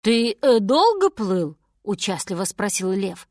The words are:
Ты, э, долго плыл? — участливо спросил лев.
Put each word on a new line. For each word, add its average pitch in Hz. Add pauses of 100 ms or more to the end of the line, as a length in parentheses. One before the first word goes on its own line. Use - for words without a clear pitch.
Ты, 233
э, 247
долго 370
плыл? — 180 (260)
участливо 190
спросил 190
лев. 190